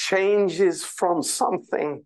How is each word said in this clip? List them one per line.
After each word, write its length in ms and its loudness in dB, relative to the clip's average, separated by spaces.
changes 760 2
from 360 -2
something 840 -4